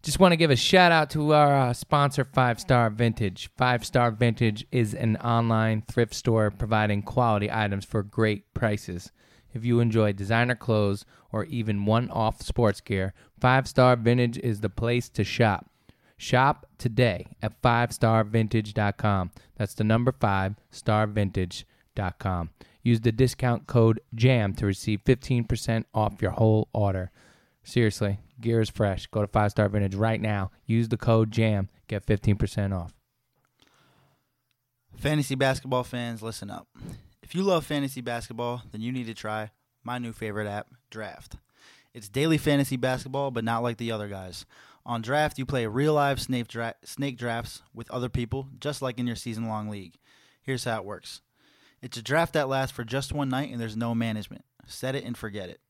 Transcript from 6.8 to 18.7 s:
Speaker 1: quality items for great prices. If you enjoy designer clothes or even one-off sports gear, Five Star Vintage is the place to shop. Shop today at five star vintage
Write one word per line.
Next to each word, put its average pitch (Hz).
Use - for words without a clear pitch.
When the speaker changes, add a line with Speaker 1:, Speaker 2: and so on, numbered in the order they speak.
Speaker 1:
quality 107
items 101
for 107
great 107
prices. 104
If 113
you 120
enjoy 110
designer 113
clothes 104
or 107
even 107
one-off 113
sports -
gear, 95
Five 131
Star 127
Vintage 120
is 110
the 107
place 120
to -
shop. 104
Shop 131
today 117
at -
five 117
star 113
vintage 107